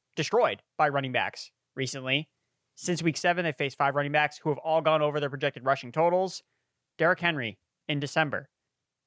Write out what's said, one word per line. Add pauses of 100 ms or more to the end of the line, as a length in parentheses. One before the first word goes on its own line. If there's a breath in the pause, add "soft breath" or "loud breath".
(160)
destroyed (140)
by
running
backs (240)
recently. (460)
Since
week
seven,
they
faced
five
running
backs
who
have
all
gone
over
their
projected
rushing
totals. (560)
Derrick
Henry (300)
in
December, (580)